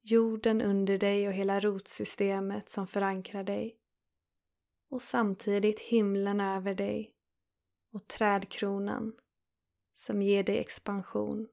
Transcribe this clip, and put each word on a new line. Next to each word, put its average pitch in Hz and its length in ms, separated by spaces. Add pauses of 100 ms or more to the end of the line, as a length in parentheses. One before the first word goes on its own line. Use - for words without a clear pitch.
jorden 220 600
under 196 360
dig 202 300
och 196 60
hela 196 260
rotsystemet 196 1080
som 190 180
förankrar 196 560
dig. 208 360 (1080)
Och 254 120
samtidigt 214 800
himlen 202 640
över 190 340
dig 208 400 (760)
och 214 160
trädkronan 202 1080 (760)
som 208 280
ger 196 220
dig 196 140
expansion. 214 960